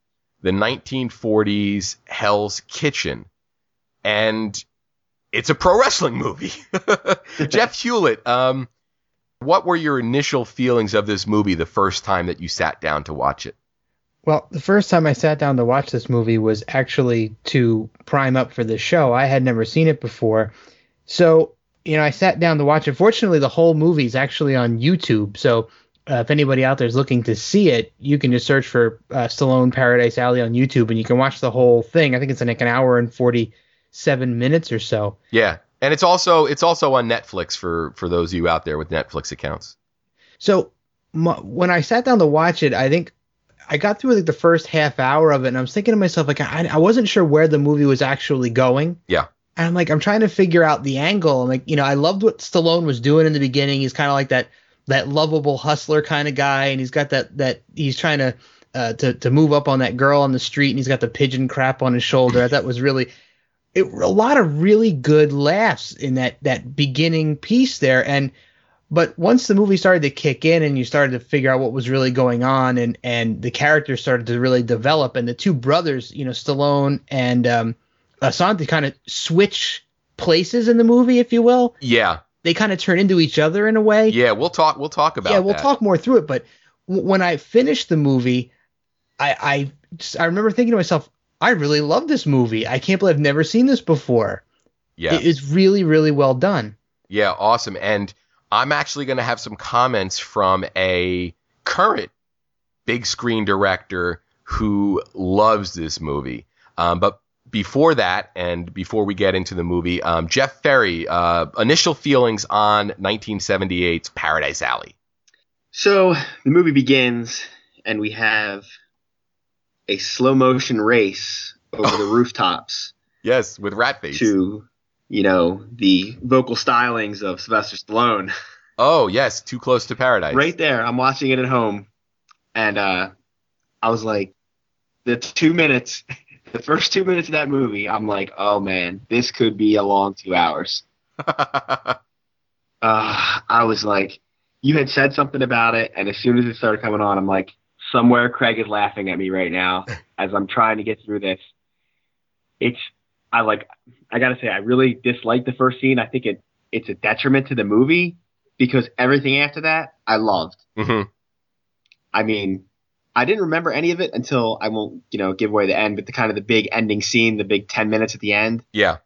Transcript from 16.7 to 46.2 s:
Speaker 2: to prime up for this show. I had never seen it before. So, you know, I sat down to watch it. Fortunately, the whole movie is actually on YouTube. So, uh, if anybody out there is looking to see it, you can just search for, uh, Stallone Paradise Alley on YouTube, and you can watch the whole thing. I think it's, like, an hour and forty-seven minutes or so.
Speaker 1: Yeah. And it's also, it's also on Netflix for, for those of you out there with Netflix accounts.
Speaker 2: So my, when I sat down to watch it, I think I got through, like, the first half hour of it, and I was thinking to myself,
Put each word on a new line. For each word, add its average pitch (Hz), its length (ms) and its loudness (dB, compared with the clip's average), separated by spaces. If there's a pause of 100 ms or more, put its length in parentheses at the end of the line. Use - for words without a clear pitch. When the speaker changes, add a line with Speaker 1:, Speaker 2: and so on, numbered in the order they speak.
Speaker 2:
to 113 460 0 (160)
prime 135 320 2
up 123 140 -2
for 120 120 -4
this 110 160 -4
show. 147 320 2
I 131 140 2
had 131 160 2
never 113 240 0
seen 160 220 2
it 147 120 0
before. 110 540 -2 (560)
So, 165 440 4 (320)
you 156 100 -2
know, 151 60 2
I 147 80 2
sat 175 280 0
down 165 200 2
to 143 80 2
watch 151 200 2
it. 143 60 -2
Fortunately, 196 460 2
the 135 100 2
whole 165 240 4
movie 156 320 2
is 113 100 -4
actually 139 420 0
on 117 220 0
YouTube. 117 600 0
So, 117 320 0 (360)
uh, 135 100 -2
if 117 140 -2
anybody 135 360 2
out 135 100 2
there 127 100 0
is 117 100 -2
looking 131 260 0
to 110 120 -2
see 190 360 2
it, 117 280 0
you 143 200 0
can 135 120 0
just 120 160 0
search 139 200 2
for, 117 340 0 (100)
uh, 123 180 -2
Stallone 127 440 2
Paradise 123 460 2
Alley 123 240 0
on 117 100 -2
YouTube, 123 380 2
and 113 80 -2
you 110 60 -4
can 120 120 0
watch 131 240 0
the 127 100 -2
whole 120 320 4
thing. 147 320 0
I 123 40 0
think 135 120 -4
it's, 127 120 -4
like, 120 180 -2
an - 80 0
hour 123 300 2
and 117 140 -2
forty-seven 123 1300 -2
minutes 151 320 0
or 113 80 -4
so. 104 380 -4 (140)
Speaker 1:
Yeah. 107 280 2 (220)
And 143 140 0
it's 151 80 -4
also, 175 420 4
it's 139 180 -2
also 170 300 2
on 120 160 2
Netflix 95 480 -4
for, 82 400 -6
for 87 140 -6
those 87 220 -2
of 92 40 -4
you 85 100 -2
out 80 200 0
there 76 100 -6
with 78 140 -8
Netflix 78 420 -6
accounts. - 460 -12 (580)
Speaker 2:
So - 360 0 (420)
my, 165 200 0
when 127 360 -4
I 175 100 2
sat 233 240 0
down 247 140 4
to 165 80 6
watch 160 360 2
it, 135 120 2
I 131 160 2
think 170 240 -2 (560)
I 151 80 -2
got 208 200 -2
through, 254 180 2
like, 180 100 0
the 151 80 0
first 165 320 2
half 151 320 0
hour 147 320 4
of 131 160 0
it, - 20 2
and 123 80 -2
I 127 60 -2
was 123 100 -6
thinking 208 200 0
to 214 40 4
myself, 170 320 0